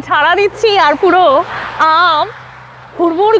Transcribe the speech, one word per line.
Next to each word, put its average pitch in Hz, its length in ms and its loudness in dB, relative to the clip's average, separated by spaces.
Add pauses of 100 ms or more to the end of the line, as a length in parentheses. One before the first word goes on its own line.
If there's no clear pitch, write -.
ঝাড়া 302 320 0
দিচ্ছি 415 300 0 (160)
আর 294 160 2
পুরো 359 220 2 (720)
আম 330 320 0 (720)
হুড়মুড় 359 420 0